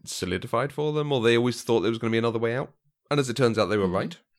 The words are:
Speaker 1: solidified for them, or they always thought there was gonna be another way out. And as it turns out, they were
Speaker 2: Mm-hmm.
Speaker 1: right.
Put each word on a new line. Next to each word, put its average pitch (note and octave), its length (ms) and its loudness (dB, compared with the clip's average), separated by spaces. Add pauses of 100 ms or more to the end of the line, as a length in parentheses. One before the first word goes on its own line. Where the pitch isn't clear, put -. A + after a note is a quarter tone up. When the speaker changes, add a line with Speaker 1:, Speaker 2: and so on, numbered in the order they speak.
Speaker 1:
solidified A2+ 680 -4
for D3+ 220 -4
them, D3 180 -2
or C3+ 80 2
they A#2 160 4
always A#2+ 280 0
thought A2+ 180 2
there G2 100 0
was A2+ 80 -6
gonna A2+ 120 -2
be A2+ 60 2
another A2+ 220 0
way A#2 160 -2
out. C3+ 160 -6 (400)
And D3 80 2
as C3 100 0
it A#2 60 -6
turns A#2 240 4
out, G2+ 60 4
they F#2+ 120 0
were G2 100 2
Speaker 2:
Mm-hmm. F2+ 80 0
Speaker 1:
right. A#2+ 220 -4 (200)